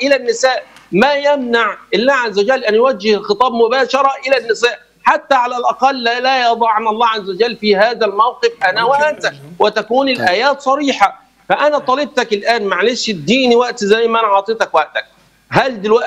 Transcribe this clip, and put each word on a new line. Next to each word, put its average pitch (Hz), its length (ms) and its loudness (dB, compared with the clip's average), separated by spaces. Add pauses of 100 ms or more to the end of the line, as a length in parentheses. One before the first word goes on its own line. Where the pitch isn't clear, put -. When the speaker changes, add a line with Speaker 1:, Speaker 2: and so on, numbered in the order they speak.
Speaker 1:
إلى 277 140 2
النساء؟ 247 480 -2 (280)
ما 262 220 2
يمنع 247 640 0 (180)
الله 254 200 2
عز 226 240 -2
وجل 240 260 0
أن 208 100 0
يوجه 220 400 2
الخطاب 208 380 0
مباشرة 254 580 2 (160)
إلى 269 120 2
النساء 233 400 -2 (240)
حتى 302 320 2
على 247 220 0
الأقل 247 480 0
لا 247 460 0
يضعنا 226 400 0
الله 226 160 0
عز 214 240 -4
وجل 214 260 -2
في 208 200 0
هذا 220 300 2
الموقف 226 440 0 (140)
أنا 202 200 0
وأنت، 285 480 0 (260)
وتكون 214 480 0
Speaker 2:
طيب. 254 100 -2
Speaker 1:
الآيات 240 440 0
صريحة؟ 262 640 0 (260)
فأنا 277 300 0
طالبتك 254 540 -2
الآن، 214 320 0
معلش 202 460 -2
اديني 233 460 0
وقت 240 280 -2
زي 226 240 2
ما 226 120 0
أنا 220 80 2
أعطيتك 196 460 0
وقتك، 151 300 -2 (440)
هل 233 340 -2
دلو-، 214 240 2